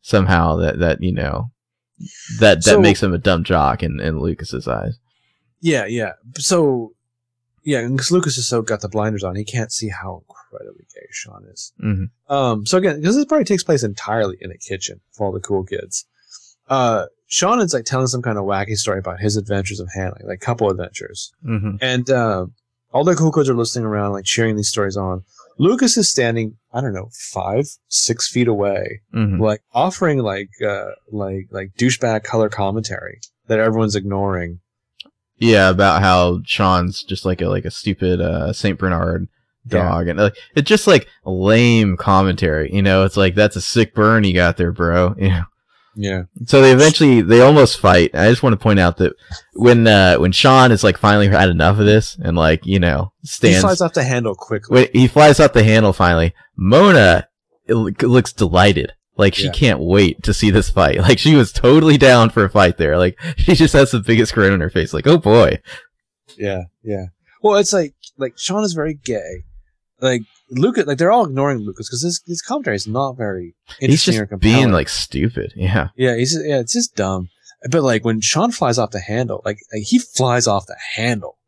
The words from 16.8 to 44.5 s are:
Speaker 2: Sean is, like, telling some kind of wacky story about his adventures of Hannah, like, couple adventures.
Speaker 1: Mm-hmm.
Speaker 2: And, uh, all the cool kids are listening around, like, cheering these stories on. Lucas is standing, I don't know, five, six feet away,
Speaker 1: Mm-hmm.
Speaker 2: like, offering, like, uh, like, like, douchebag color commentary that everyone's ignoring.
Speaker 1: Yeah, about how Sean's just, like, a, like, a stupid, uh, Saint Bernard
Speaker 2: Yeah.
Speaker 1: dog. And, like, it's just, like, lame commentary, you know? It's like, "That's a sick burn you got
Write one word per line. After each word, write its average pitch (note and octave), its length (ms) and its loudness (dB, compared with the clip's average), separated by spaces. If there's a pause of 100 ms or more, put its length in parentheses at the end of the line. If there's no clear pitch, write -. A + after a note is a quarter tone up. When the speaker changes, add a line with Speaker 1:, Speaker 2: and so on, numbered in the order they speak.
Speaker 2:
Sean A3 320 -2
is, E3+ 140 -2
like, A#2 100 -4
telling C3 220 -4
some B2 160 -6
kind A2+ 160 -6
of G2 60 -6
wacky G2+ 320 -6
story G2 220 -6
about F2+ 220 -10
his G#2+ 160 -4
adventures G2 440 -6
of F2+ 140 -14
Hannah, F#2+ 200 -8 (100)
like, G2 160 -14
couple A#2 300 -2
adventures. - 640 -12 (120)
Speaker 1:
Mm-hmm. G#2+ 360 -6
Speaker 2:
And, B2 300 -4
uh, A2 360 -2 (460)
all C#3+ 120 -2
the F3+ 120 2
cool D#3+ 160 0
kids C#3+ 180 0
are B2 40 0
listening A#2 300 -4
around, G#2 280 -4
like, G2 120 -10
cheering A2 320 -2
these G2+ 120 -4
stories G2 280 -4
on. F#2 280 -6 (340)
Lucas A#3 380 2
is G#3+ 120 0
standing, A2+ 480 -4 (160)
I B2 80 -6
don't B2+ 140 -6
know, G2 180 -12
five, G2+ 540 -6 (220)
six - 400 -4
feet B2 200 -2
away, G2+ 520 -4 (140)
Speaker 1:
Mm-hmm. G2+ 280 -2
Speaker 2:
like, G#2+ 200 -2 (120)
offering, D#3 440 -2
like, G2+ 320 -6 (140)
uh, G2+ 260 -6 (200)
like, G2 400 -10
like, F#2+ 280 -12
douchebag A#2 460 -2
color A2 240 -2
commentary G#2 720 -8 (280)
that A2 100 0
everyone's A2 380 -2
ignoring. F#2+ 640 -6 (800)
Speaker 1:
Yeah, G#2 300 4
about F#2+ 340 2
how F2+ 420 2
Sean's F#2 580 -2
just, - 240 -12
like, F#2 140 -4
a, F2 80 -4
like, F#2+ 160 -4
a F2 60 -8
stupid, F2+ 500 -4
uh, E2 320 -4
Saint - 260 -4
Bernard F2 500 -4 (400)
Speaker 2:
Yeah. F2+ 140 -2
Speaker 1:
dog. F2 260 -2
And, E2+ 100 -6
like, G#2 180 0 (180)
it's D3 140 -2
just, G#3+ 180 0
like, E3 220 4 (160)
lame G#2+ 720 2
commentary, F2+ 760 0
you G2 100 0
know? F#2+ 220 2
It's G2 120 -2
like, F#2+ 180 2
"That's G#2 220 2
a F2+ 40 -6
sick - 340 -2
burn G#2+ 300 2
you F#2+ 100 2
got F2 220 2